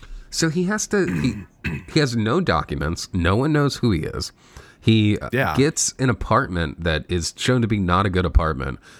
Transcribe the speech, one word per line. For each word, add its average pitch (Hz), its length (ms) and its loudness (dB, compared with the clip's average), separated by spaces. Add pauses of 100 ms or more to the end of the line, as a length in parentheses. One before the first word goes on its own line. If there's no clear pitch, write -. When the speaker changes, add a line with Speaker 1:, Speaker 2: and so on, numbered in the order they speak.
(300)
Speaker 1:
So - 200 0
he 175 140 0
has 208 220 -2
to, 196 200 0
he, 147 280 -2 (300)
<clears throat> - 280 -8
he 156 60 4
has 131 160 0
no 117 260 2
documents. 78 720 -2
No 90 220 2
one 139 180 2
knows 143 260 2
who 120 120 2
he 80 140 0
is. 60 260 -8 (520)
He, 107 360 4
uh, - 140 -8
Speaker 2:
Yeah. 147 240 0
Speaker 1:
gets - 420 0
an 131 100 0
apartment 87 760 -2
that 78 240 0
is 87 280 -2
shown 127 260 0
to 113 60 2
be 104 120 2
not 90 260 2
a 98 40 0
good 90 140 0
apartment, 76 540 0 (220)